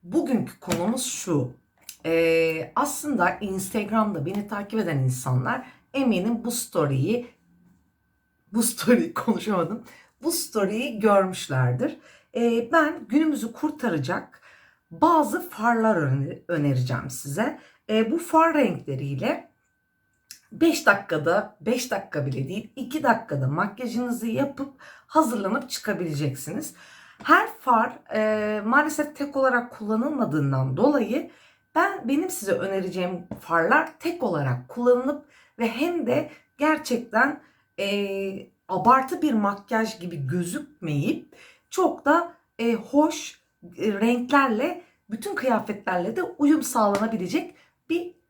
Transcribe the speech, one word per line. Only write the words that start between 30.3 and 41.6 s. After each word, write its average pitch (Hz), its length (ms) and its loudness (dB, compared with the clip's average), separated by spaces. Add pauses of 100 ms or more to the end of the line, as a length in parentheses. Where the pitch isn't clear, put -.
dolayı 262 540 2 (440)
ben, 370 340 0
benim 320 220 0
size 196 220 -4
önereceğim 185 760 -4 (140)
farlar 175 580 0
tek 339 240 -4
olarak 139 460 -2
kullanılıp 247 580 0 (320)
ve 226 100 -2
hem 294 380 -2
de 277 240 0 (280)
gerçekten, 277 840 0 (360)
e, 196 720 -4 (200)
abartı 262 540 2
bir 302 100 2
makyaj 214 680 0
gibi 165 280 -8
gözükmeyip 175 1080 -4 (340)